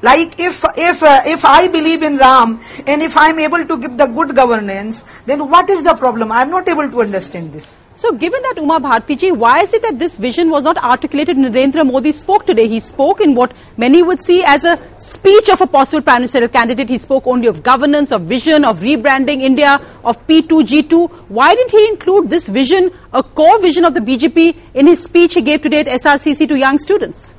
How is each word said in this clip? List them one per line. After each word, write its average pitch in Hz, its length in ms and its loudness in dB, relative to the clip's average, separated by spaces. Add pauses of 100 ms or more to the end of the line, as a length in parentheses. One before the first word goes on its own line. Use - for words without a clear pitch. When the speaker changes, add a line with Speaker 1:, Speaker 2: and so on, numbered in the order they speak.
Speaker 1:
Like, 302 380 0
if, 349 240 -4 (140)
if, 339 260 -2
uh, 277 220 6
if 311 180 -4
I 330 240 6
believe 320 360 -2
in 294 140 -2
Ram 254 420 4 (260)
and 294 160 -2
if 320 160 -2
I 311 120 4
am 320 100 -2
able 311 260 -2
to 330 120 -4
give 247 200 -10
the 269 100 2
good 269 280 -4
governance, 220 680 -2 (220)
then 285 240 -4
what 359 200 2
is 359 140 0
the 233 120 2
problem? 226 360 -4
I 233 100 0
am 269 80 -2
not 359 200 -4
able 302 200 -2
to 233 120 -4
understand 185 500 -6
this. 151 260 -18 (180)
Speaker 2:
So, 453 180 -4
given 370 300 -4
that, 508 140 -6
Uma 311 220 -2
Bharti 254 380 -2
ji, 370 140 -2
why 247 300 2
is 403 120 -2
it 453 80 0
that 349 160 -6
this 311 200 -6
vision 294 340 -2
was 285 120 -2
not 320 140 -2
articulated 277 580 -2
when 262 160 0
Narendra 269 320 0
Modi 262 280 0
spoke 381 340 -2
today? 233 220 2
He 220 120 -4
spoke 311 420 -2
in 294 120 2
what 247 200 0 (220)
many 269 280 4
would 349 180 0
see 359 220 0
as 294 220 2
a 339 140 0 (200)
speech 403 500 2
of 370 120 2
a 370 40 2
possible 277 380 -2
prime 254 140 2
ministerial 240 300 -2
candidate. 233 420 -2
He 254 100 -4
spoke - 260 -4
only 247 220 0
of 160 160 -4
governance, 285 480 0
of 214 100 -2
vision, 269 420 0
of 208 180 -2
rebranding 269 600 -2
India, 277 400 2 (220)
of - 240 -4
P 320 160 4
two 320 200 2
G 269 200 0
two. 330 240 0
Why 277 480 0
didn't 494 160 -2
he 427 160 4
include 381 420 0
this 320 180 -4
vision, 277 440 0 (220)
a 262 100 0
core 349 360 2
vision 339 240 0
of 330 120 2
the 339 60 -2
B 240 140 -2
J 240 140 0
P, 330 260 2 (200)
in 269 100 2
his 339 180 4
speech 339 300 2
he 247 80 0
gave 302 220 -2
today 311 160 0
at 302 80 -2
S 262 180 -4
R 285 140 2
C 294 160 -2
C 302 100 0
to 285 100 -4
young 269 220 0
students? - 600 -4